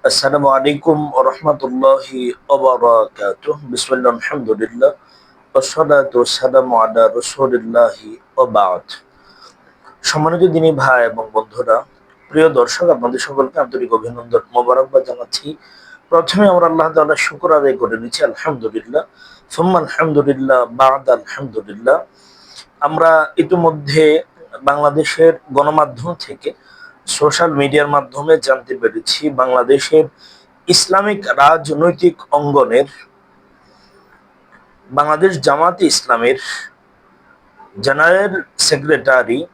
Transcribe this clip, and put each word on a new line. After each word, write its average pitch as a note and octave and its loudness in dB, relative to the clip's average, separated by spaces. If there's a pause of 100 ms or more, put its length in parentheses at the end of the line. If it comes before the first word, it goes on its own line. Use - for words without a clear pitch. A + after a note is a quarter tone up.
আসসালামু C#3 2
আলাইকুম D3 0
ওয়া C3 2
রাহমাতুল্লাহি C3 -2 (160)
ওয়া C3+ 2
বারাকাতুহু। A#2 -2
বিসমিল্লাহ, B2 -2
আলহামদুলিল্লাহ, A#2 -2
ওয়াসসালাতু - -2
ওয়াসসালামু B2+ 0
আলা A2+ 2
রাসূলিল্লাহি A#2 -2 (200)
ওয়া B2+ 0
বা'দ। F#2+ -2 (1120)
সম্মানিত E3 0
দিনী D#3+ 2
ভাই C3 2
এবং A2 -6
বন্ধুরা, A2+ -2 (460)
প্রিয় D#3 4
দর্শক, C3+ 0
আপনাদের B2 -2
সকলকে C#3 -4
আন্তরিক B2 -4
অভিনন্দন, A#2 -2 (140)
মোবারকবাদ C3 0
জানাচ্ছি। B2 -10 (540)
প্রথমে F3+ 2
আমরা F3 4
আল্লাহ D#3+ 0
তাআলার D3+ 2
শুকর D#3 -2
আদায় C#3 0
করে A2+ -4
নিচ্ছি, A#2 -6
আলহামদুলিল্লাহ, A#2 -6 (460)
সুম্মা F3 0
আলহামদুলিল্লাহ, C#3 0
বা'দ C3 0
আলহামদুলিল্লাহ। A2+ -4 (800)
আমরা D#3 2
ইতিমধ্যে D#3 2 (400)
বাংলাদেশের D3 2 (200)
গণমাধ্যম D3 0
থেকে, - -12 (520)
সোশ্যাল D3+ 0
মিডিয়ার C#3+ 2
মাধ্যমে D3 0
জানতে C3 -2
পেরেছি, A#2 -4
বাংলাদেশের C3 2 (640)
ইসলামিক G3+ 0
রাজনৈতিক D#3+ 2 (100)
অঙ্গনের, C#3 2 (2000)
বাংলাদেশ D3+ 0
জামাতে E3 0
ইসলামের A#2+ 0 (1500)
জেনারেল F3 0 (160)
সেক্রেটারি C3+ 0